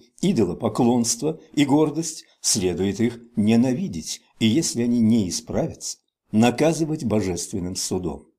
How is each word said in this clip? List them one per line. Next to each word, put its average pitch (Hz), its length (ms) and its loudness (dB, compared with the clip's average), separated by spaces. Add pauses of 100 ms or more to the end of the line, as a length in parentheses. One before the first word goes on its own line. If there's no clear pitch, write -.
(220)
идолопоклонство 120 1160 0 (160)
и 143 80 4
гордость 151 600 0 (160)
следует 95 600 0
их 117 180 0 (160)
ненавидеть, 117 880 0 (160)
и - 80 2
если 156 360 0
они 120 180 2
не 110 280 4
исправятся, - 680 -6 (320)
наказывать 147 760 2
божественным 92 680 -2
судом. 82 540 -6 (100)